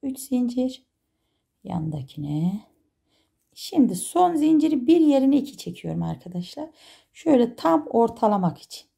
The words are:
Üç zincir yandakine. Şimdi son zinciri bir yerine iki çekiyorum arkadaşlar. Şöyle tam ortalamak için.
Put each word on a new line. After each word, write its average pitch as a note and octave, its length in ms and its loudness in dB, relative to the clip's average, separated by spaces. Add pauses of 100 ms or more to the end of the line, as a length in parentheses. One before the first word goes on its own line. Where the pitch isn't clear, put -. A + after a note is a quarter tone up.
Üç C4+ 160 -8
zincir B3 640 -2 (760)
yandakine. D#3 960 -6 (920)
Şimdi A#3+ 420 0
son F4 400 0
zinciri D4+ 520 2
bir E4 140 6
yerine C#4 360 4
iki - 200 -4
çekiyorum E3+ 460 -8
arkadaşlar. F3 680 -10 (440)
Şöyle A#3+ 420 2
tam D#4+ 320 0
ortalamak G#3+ 720 0
için. - 260 -20 (100)